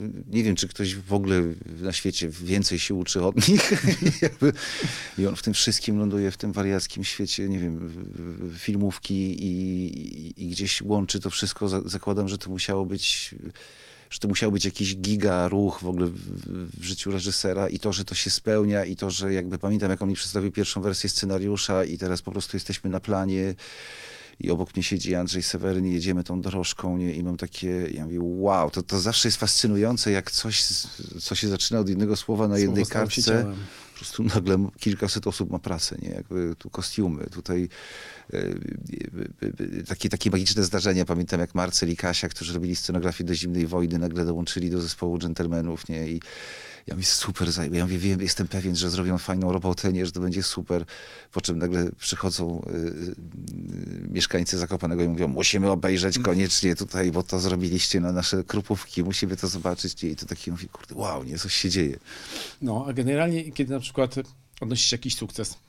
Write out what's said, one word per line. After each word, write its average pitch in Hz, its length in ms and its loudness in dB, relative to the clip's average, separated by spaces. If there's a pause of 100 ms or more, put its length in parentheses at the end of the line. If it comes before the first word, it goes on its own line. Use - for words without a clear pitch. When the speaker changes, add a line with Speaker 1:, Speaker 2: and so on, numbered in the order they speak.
(260)
Speaker 1:
nie 110 160 2
wiem, 104 140 4
czy 90 120 0
ktoś 98 280 -2
w 95 160 -6
ogóle 95 300 4 (380)
na 92 120 -4
świecie 90 360 -2
więcej 87 500 0
się - 160 -2
uczy 90 300 0
od 104 240 4
nich. 202 240 8 (240)
<laughs> - 260 2
Jakby, 147 300 4 (680)
i 95 80 4
on 95 100 0
w - 60 -8
tym 107 120 0
wszystkim - 440 2
ląduje, 101 320 2
w - 60 -6
tym 104 160 -4
wariackim 98 520 0
świecie, 98 440 -2
nie 95 100 0
wiem, 85 300 -4
w-, 85 680 -10
w-, 85 40 -12
filmówki 101 560 0 (300)
i, 92 420 0
i, 80 580 -10
i 87 60 -4
gdzieś 95 320 -2
łączy 101 380 2
to 95 100 -4
wszystko. - 380 0
Za-, 95 200 0
zakładam, 98 400 0
że 95 100 -2
to - 120 -10
musiało 98 360 0
być, - 480 -2 (760)
że - 80 -8
to 104 100 -2
musiał 104 240 2
być 98 120 2
jakiś 98 320 0
giga 95 520 4
ruch 98 340 2
w 90 40 -4
ogóle 90 200 2
w, 87 80 0
w, 90 640 -8
w 87 40 -8
życiu 92 260 -4
reżysera 95 580 0
i 95 100 -4
to, 104 140 0
że 95 120 -2
to - 100 -6
się - 160 0
spełnia 104 540 4
i 90 120 -4
to, 98 140 -2
że 95 220 0
jakby 90 260 0
pamiętam, 101 320 2
jak 92 120 0
on 98 60 2
mi 98 60 2
przedstawił 98 380 -2
pierwszą 98 280 0
wersję 98 300 0
scenariusza 98 720 0
i 82 140 -4
teraz 90 240 -2
po 92 100 -8
prostu 98 240 -4
jesteśmy 98 340 -4
na 92 100 0
planie 95 540 0 (840)
i 87 100 0
obok 87 260 0
mnie 92 60 2
siedzi 92 320 0
Andrzej 90 280 0
Seweryn 92 440 0
i 90 60 2
jedziemy 87 320 2
tą 90 160 -4
dorożką, 90 580 -2
nie? 87 160 0
I 82 80 -4
mam 87 140 -2
takie, 90 580 -4
ja 78 100 -6
mówię: 85 180 -4
„Wow”, 90 480 4
to, 92 120 -2
to 95 180 0
zawsze 113 280 4
jest 98 100 2
fascynujące, 110 720 4
jak 98 200 2
coś - 340 2
z-, - 240 0 (320)
co - 140 -4
się 107 140 2
zaczyna 101 320 2
od 98 80 2
jednego 101 280 4
słowa 110 320 0
na 101 60 4
Speaker 2:
Słowo 101 40 4
Speaker 1:
jednej 101 260 6
Speaker 2:
stało 110 260 0
się 123 120 2
Speaker 1:
kartce, 113 220 6
Speaker 2:
ciałem. 101 120 -4 (360)
Speaker 1:
po - 60 -20
prostu - 240 -4
nagle 98 460 4 (120)
kilkaset 104 460 0
osób 95 240 -2
ma 90 80 0
pracę, - 440 -2
nie? 87 60 -6
Jakby 87 500 -2
tu - 120 -14
kostiumy, 90 600 -2
tutaj, 87 380 0 (640)
e, - 40 -2
e, 50 60 -2
e, - 1400 -6
e, - 20 -6
takie, - 260 -2
takie - 220 0
magiczne 95 340 4
zdarzenia. 92 400 4
Pamiętam, 87 360 2
jak 87 140 -2
Marcel 90 360 2
i 82 60 0
Kasia, 90 320 0
którzy 85 260 -6
robili 87 220 0
scenografię 87 480 0
do 87 100 0
Zimnej 87 320 0
Wojny, 87 320 2
nagle 85 260 0
dołączyli 85 460 0
do 90 100 0
zespołu 85 380 -2
Dżentelmenów, 85 720 -2
nie? 80 200 -4
I 82 120 -4 (640)
ja - 80 -6
mówię: 90 120 0
„Super, - 420 0
zaj-”, 85 260 0
ja 87 100 4
mówię: 90 140 0
„Wiem, 92 220 2
jestem 92 280 0
pewien, 92 280 0
że 87 140 0
zrobią 90 280 2
fajną 92 340 0
robotę, 92 400 2
nie? 92 140 2
Że 82 60 -4
to 90 80 -6
będzie 90 220 0
super”. 87 420 -2 (480)
Po - 80 -2
czym 85 180 0
nagle 87 400 0
przychodzą, 87 680 -2
y, 82 120 -6
y, 85 360 -4 (960)
mieszkańcy 90 500 0
Zakopanego 87 440 0
i 85 60 4
mówią: 85 200 2
„Musimy 95 420 4
obejrzeć 95 480 2
koniecznie 92 580 4
tutaj, 92 360 0
bo 90 100 2
to 90 180 0
zrobiliście 92 600 2
na 87 120 2
nasze 90 320 2
Krupówki, - 580 -2
musimy 95 340 0
to 95 120 -2
zobaczyć”, 90 540 -4
nie? 82 80 -2
I 76 60 -6
to - 100 -10
taki, - 240 -8
mówię: 87 220 -6
„Kurde, - 220 -16
wow, 80 300 -4
nie? 71 140 -6
Coś 95 160 -2
się - 160 2
dzieje”. 78 280 2 (640)
Speaker 2:
No, 120 260 0
a 135 40 -2
generalnie, 151 600 2
kiedy 135 220 0
na 131 60 -2
przykład 131 340 0 (460)
odnosisz 117 320 2
jakiś 120 240 -2
sukces, - 400 -6 (120)